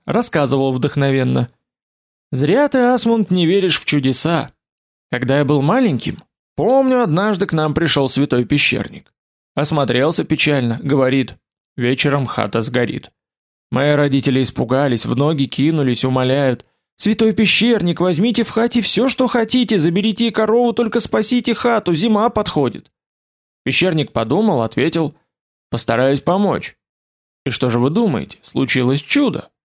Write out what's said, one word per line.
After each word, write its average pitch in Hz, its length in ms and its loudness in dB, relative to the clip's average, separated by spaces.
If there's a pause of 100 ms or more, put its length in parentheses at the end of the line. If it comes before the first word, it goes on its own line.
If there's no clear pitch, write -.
рассказывал 139 640 0
вдохновенно: 131 800 0 (800)
«Зря 180 380 2
ты, 269 100 0
Асмунд, 233 540 2
не 180 120 2
веришь 185 360 0
в - 40 -12
чудеса. 143 680 0 (580)
Когда 127 280 0
я 147 60 2
был 143 160 2
маленьким, 180 600 0 (320)
помню, 254 480 2
однажды 190 440 0
к - 60 -6
нам 156 220 0
пришел 143 340 2
святой 127 360 2
пещерник. - 680 -2 (440)
Осмотрелся 143 640 0
печально, 135 580 0
говорит: 135 540 0 (420)
'Вечером 131 500 0
хата 110 360 -2
сгорит.' 123 480 -4 (600)
Мои 143 220 0
родители 139 500 2
испугались, 127 640 -2
в 120 100 -2
ноги 143 280 0
кинулись, 135 600 0
умоляют: 131 600 0 (320)
'Святой 220 360 0
пещерник, 208 680 2
возьмите 190 440 0
в - 60 -12
хате 233 300 0
все, 220 280 2
что 254 180 0
хотите, 226 520 0
заберите 202 500 0
и - 20 -2
корову, 226 420 2
только 233 280 0
спасите 226 540 0
хату, 214 400 0
зима 214 360 2
подходит.' 151 600 -4 (720)
Пещерник 156 480 0
подумал, 139 500 0
ответил: 151 520 -2 (560)
'Постараюсь 127 500 0
помочь.' 180 560 -2 (680)
И 131 60 -4
что 123 200 0
же 117 80 2
вы 127 120 2
думаете? 170 520 -2
Случилось 131 580 0
чудо. - 500 -2 (140)